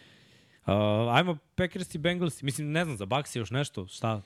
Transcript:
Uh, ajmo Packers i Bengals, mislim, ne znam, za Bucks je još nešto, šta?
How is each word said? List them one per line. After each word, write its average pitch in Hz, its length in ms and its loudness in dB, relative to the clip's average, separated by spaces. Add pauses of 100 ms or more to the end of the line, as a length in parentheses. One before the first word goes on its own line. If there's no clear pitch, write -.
(600)
Uh, - 140 2 (360)
ajmo 160 280 4 (180)
Packers 180 400 -4
i 165 40 -4
Bengals, 175 420 0
mislim, 143 300 -2
ne 165 120 2
znam, 151 140 -4
za 98 80 -6
Bucks 127 300 -2
je 123 40 -2
još 110 120 -4
nešto, 123 360 -4
šta? 110 380 -2